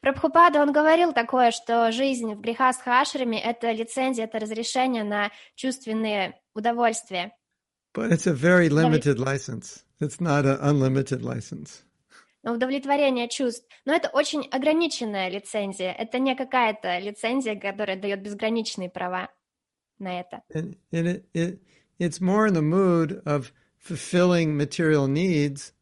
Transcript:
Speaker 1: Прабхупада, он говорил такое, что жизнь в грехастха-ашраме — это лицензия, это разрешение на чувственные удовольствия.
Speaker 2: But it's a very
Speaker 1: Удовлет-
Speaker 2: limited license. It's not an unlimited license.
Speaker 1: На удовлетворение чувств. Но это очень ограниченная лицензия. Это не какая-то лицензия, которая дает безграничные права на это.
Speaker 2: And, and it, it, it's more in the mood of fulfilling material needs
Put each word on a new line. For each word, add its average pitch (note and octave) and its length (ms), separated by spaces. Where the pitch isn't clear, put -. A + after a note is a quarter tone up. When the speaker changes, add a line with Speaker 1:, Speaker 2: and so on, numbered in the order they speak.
Speaker 1:
Прабхупада, D#4 600
он C#4+ 100
говорил D#4 420
такое, A#3+ 380
что A#3 400
жизнь A#3+ 420
в G3+ 80
грехастха-ашраме — B3 1000
это A#3 280
лицензия, A3+ 520
это A3 160
разрешение A#3 640
на G#3 280
чувственные A3 840
удовольствия. A3 800
Speaker 2:
But - 180
it's D#3+ 140
a F3 80
very E3+ 360
Speaker 1:
Удовлет- D#3 360
Speaker 2:
limited C#3 140
license. C3+ 640
It's D3+ 200
not C#3+ 260
an C3+ 160
unlimited C3+ 600
license. - 600
Speaker 1:
На A#3 120
удовлетворение C4+ 760
чувств. A#3+ 400
Но C#4 80
это - 160
очень D4 400
ограниченная C4 800
лицензия. G3 600
Это A3+ 260
не C4 180
какая-то A#3 640
лицензия, G#3+ 600
которая G3 380
дает G3 240
безграничные G#3 680
права F3+ 400
на F3+ 200
это. - 220
Speaker 2:
And, F3 260
and E3 160
it, - 180
it, E3+ 240
it's E3+ 200
more G3+ 280
in G3+ 60
the D#3+ 100
mood E3+ 600
of D3 260
fulfilling E3+ 800
material D3 500
needs D3 760